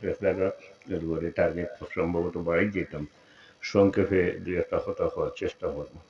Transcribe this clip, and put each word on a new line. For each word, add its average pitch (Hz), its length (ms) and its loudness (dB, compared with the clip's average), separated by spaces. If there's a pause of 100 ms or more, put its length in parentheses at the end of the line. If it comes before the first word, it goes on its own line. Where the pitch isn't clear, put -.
(100)
এক - 120 0
জায়গা, 95 260 2 (460)
এরপরে 82 360 -2
টার্গেট 85 480 0
প্রসঙ্গগত 87 600 -2
বাড়ি 85 320 2
যেতাম। 78 360 -4 (560)
সংক্ষেপে 98 580 4 (240)
দুই 90 120 -2
একটা 85 300 0
কথা - 180 -2
হওয়ার 80 320 -2
চেষ্টা 90 320 -6
করব। 73 260 -8 (160)